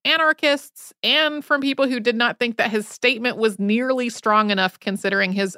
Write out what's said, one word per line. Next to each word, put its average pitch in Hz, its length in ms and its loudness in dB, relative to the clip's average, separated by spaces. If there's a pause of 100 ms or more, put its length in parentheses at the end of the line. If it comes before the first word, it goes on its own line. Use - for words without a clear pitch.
anarchists 311 960 0
and 302 440 0
from 285 160 0
people 269 260 0
who 247 140 -2
did 226 160 0
not 233 220 0
think 233 180 -2
that 214 140 0
his 214 160 -2
statement 240 500 -2
was 220 200 0
nearly 240 520 0
strong 214 420 0
enough 190 300 0
considering 196 500 -2
his 196 260 -2